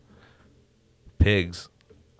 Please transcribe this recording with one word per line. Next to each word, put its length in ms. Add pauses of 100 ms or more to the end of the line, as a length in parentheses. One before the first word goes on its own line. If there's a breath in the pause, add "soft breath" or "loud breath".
(1200 soft breath)
Pigs, 500 (520)